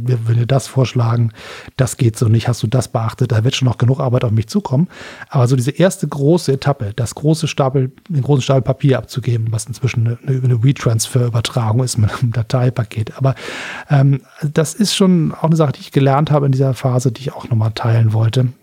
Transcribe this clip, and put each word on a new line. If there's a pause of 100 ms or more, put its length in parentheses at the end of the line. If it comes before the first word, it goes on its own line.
wir
würden
dir
das
vorschlagen, (460)
das
geht
so
nicht,
hast
du
das
beachtet?“
Da
wird
schon
noch
genug
Arbeit
auf
mich
zukommen. (400)
Aber
so
diese
erste
große
Etappe,
das
große
Stapel, (160)
den
großen
Stapel
Papier
abzugeben,
was
inzwischen
eine,
eine,
eine
WeTransfer-Übertragung
ist
mit (100)
einem
Dateipaket.
Aber, (520)
ähm, (200)
das
ist
schon
auch
eine
Sache,
die
ich
gelernt
habe
in
dieser
Phase,
die
ich
auch
nochmal
teilen
wollte. (140)